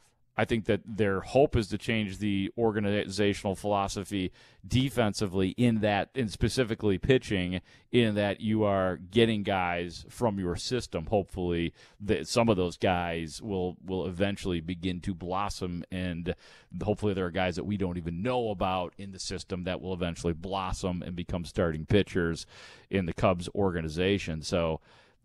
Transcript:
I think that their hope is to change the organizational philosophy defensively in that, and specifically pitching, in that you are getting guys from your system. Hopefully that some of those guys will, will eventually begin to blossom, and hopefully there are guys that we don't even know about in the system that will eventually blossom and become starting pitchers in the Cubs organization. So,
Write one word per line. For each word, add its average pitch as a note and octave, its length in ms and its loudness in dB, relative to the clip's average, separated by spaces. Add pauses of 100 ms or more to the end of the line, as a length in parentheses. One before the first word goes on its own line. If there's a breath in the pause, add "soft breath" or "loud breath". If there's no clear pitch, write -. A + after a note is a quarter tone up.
(400 soft breath)
I A2 60 4
think A2+ 200 0
that G#2 200 2
their G2 360 0
hope C#3+ 340 4
is A2+ 140 0
to G#2+ 100 -4
change G#2 400 -2
the G2 360 0
organizational G2+ 1000 0
philosophy G2 760 -2 (360 soft breath)
defensively G#2 920 2
in A#2 220 4
that, G2+ 340 2
and B2 160 -2
specifically G#2+ 680 0
pitching, F#2 640 2 (300 soft breath)
in A#2 220 4
that G2+ 260 0
you G#2+ 240 0
are F#2+ 340 2
getting G#2+ 440 4
guys F2+ 680 -2
from A2 280 0
your F2 180 -2
system. F#2 520 -4
Hopefully F2 640 0 (260 loud breath)
that F#2 280 -2
some A#2 220 4
of G#2+ 60 6
those F2 220 0
guys F2 640 0
will, F#2 420 -2
will F#2 220 -4
eventually F#2 560 0
begin F2+ 400 -4
to F#2+ 140 -4
blossom, F2+ 760 -4
and F2+ 460 -4 (480 loud breath)
hopefully G#2 320 0
there F#2 100 0
are F2 60 -4
guys F#2 240 0
that E2+ 100 -4
we G#2 100 -2
don't F2+ 220 -2
even E2+ 240 -6
know B2 300 0
about F#2 480 -2
in G2 140 -14
the F#2 60 -14
system F2+ 440 -6
that F2 180 -4
will F#2 140 -6
eventually E2+ 380 -2
blossom F#2 680 -4
and F2+ 140 -8
become F2 300 -4
starting D#2+ 380 0
pitchers F2 640 2 (460 loud breath)
in F#2 160 0
the F2 60 -2
Cubs F2+ 420 2
organization. E2+ 880 0
So, E2 380 0 (440 soft breath)